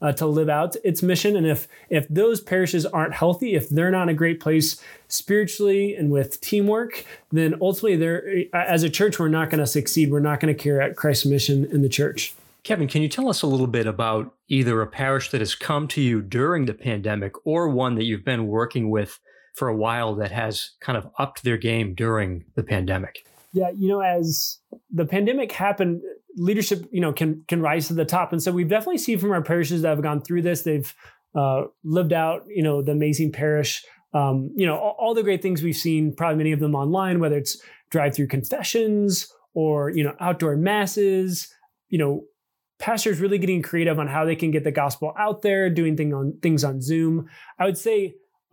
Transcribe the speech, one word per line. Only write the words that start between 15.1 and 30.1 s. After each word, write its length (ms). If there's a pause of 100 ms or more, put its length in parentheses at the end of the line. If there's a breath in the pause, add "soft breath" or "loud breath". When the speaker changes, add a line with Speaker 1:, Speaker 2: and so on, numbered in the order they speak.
Speaker 2:
that 80
has 160
come 320
to 140
you 200
during 440
the 80
pandemic 580 (140)
or 240
one 260
that 80
you've 220
been 220
working 420
with 280 (380 soft breath)
for 140
a 60
while 400
that 160
has 400 (100)
kind 160
of 200
upped 260
their 120
game 400
during 480 (120)
the 60
pandemic? 640 (280)
Speaker 1:
Yeah, 200
you 140
know, 140
as 580 (340)
the 120
pandemic 480
happened, 480 (340)
leadership, 560
you 80
know, 140
can, 340
can 140
rise 260
to 60
the 120
top. 280
And 100
so 80
we've 180
definitely 280
seen 220
from 120
our 100
parishes 420
that 60
have 140
gone 180